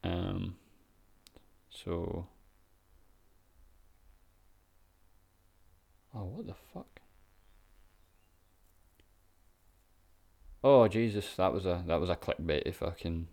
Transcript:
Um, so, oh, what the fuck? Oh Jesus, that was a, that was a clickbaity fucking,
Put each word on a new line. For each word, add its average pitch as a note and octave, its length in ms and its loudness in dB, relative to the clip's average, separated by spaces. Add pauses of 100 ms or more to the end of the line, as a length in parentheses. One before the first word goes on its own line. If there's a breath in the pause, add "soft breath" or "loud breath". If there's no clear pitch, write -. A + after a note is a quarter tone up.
Um, F#2 540 -4 (1120 soft breath)
so, F2 600 -6 (3750)
oh, G#2 100 -6
what C3 220 -10
the - 80 -12 (180)
fuck? - 280 -18 (3500)
Oh C3 260 10
Jesus, G#2 480 0
that F#2 160 2
was F#2+ 120 -2
a, F2+ 220 0
that E2 140 2
was F2+ 100 0
a E2+ 60 0
clickbaity - 580 -2
fucking, E2+ 580 -6